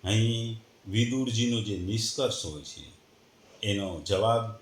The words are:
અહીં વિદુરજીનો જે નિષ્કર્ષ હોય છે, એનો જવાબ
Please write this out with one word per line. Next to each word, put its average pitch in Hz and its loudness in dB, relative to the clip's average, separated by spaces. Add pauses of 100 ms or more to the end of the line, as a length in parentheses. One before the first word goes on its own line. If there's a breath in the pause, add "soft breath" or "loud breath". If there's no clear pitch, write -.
અહીં 113 0 (260)
વિદુરજીનો 120 2
જે 104 -4
નિષ્કર્ષ 110 -2
હોય 76 -8
છે, - -16 (800)
એનો 98 0
જવાબ 110 4 (180)